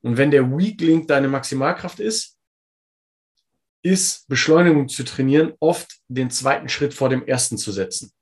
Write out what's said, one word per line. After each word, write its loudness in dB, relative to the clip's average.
Und -4
wenn 4
der 4
Weak -2
Link 2
deine 2
Maximalkraft -4
ist, -6
ist -2
Beschleunigung 4
zu -8
trainieren, 0
oft -2
den -4
zweiten -2
Schritt -4
vor 0
dem -2
ersten -2
zu -8
setzen. -8